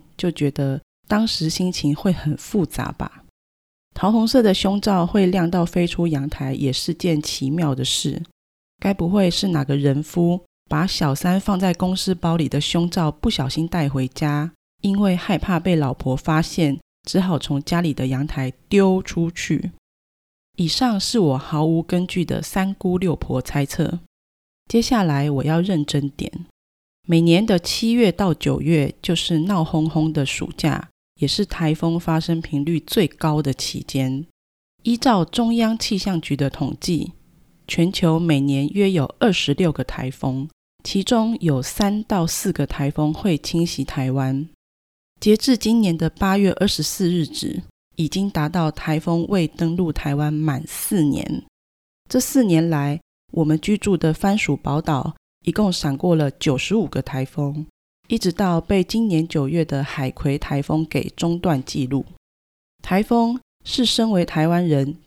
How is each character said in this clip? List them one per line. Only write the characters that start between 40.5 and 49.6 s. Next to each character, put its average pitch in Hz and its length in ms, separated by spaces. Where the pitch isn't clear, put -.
其 196 180
中 226 380
有 139 200
三 208 420
到 180 220
四 175 280
个 143 120
台 139 240
风 151 240
会 160 240
侵 170 300
袭 - 160
台 131 280
湾。 135 360
截 208 160
至 240 220
今 226 240
年 175 160
的 160 120
八 196 280
月 196 160
二 185 140
十 175 140
四 170 280
日 175 160
止， - 380
已 156 100
经 196 220
达 151 180
到 160 240
台 - 260
风 170 300
未 185 180
登 165 300